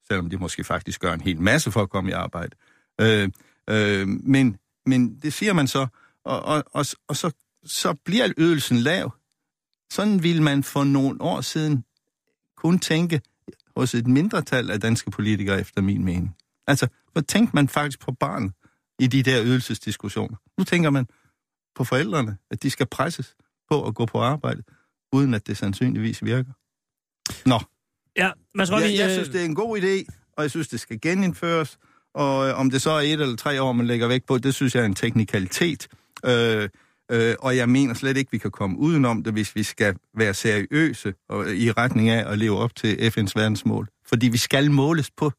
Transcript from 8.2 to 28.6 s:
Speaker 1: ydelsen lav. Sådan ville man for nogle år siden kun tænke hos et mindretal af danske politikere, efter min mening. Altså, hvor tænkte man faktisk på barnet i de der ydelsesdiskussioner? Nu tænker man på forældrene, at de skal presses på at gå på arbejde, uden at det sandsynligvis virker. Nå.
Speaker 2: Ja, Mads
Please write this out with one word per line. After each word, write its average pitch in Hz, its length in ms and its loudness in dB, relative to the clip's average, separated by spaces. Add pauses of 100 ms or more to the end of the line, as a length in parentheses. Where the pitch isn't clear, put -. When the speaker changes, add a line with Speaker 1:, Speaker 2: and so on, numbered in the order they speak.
Speaker 1:
ydelsen 160 400 2
lav. 139 360 0 (800)
Sådan 196 300 2
ville 165 200 4
man 143 200 4
for 139 220 -2
nogle 139 380 2
år 151 180 -2
siden 151 440 -2 (720)
kun 175 220 2
tænke 165 420 0 (560)
hos 127 180 0
et 120 120 0
mindretal 135 640 2
af 104 100 -2
danske 113 300 -2
politikere, 101 500 0
efter 95 220 -4
min 98 220 0
mening. 90 320 -2 (300)
Altså, 139 200 2 (260)
hvor 165 80 -2
tænkte 202 360 0
man 143 120 4
faktisk 147 320 -4
på - 120 -6
barnet 123 400 -4 (460)
i 131 80 4
de 131 160 4
der 120 220 2
ydelsesdiskussioner? 110 920 -4 (220)
Nu 190 60 0
tænker 170 260 2
man 135 160 2 (680)
på 127 80 -2
forældrene, 131 520 -2 (140)
at - 120 -8
de 139 80 0
skal 127 160 -2
presses - 500 -6 (340)
på 147 160 0
at 107 80 -6
gå 117 120 -2
på 113 140 -2
arbejde, 127 420 -2 (500)
uden 135 220 4
at 101 120 -4
det 104 100 -4
sandsynligvis 110 680 -2
virker. 127 280 -2 (960)
Nå. 120 140 4 (560)
Speaker 2:
Ja, 185 140 2 (240)
Mads 190 180 0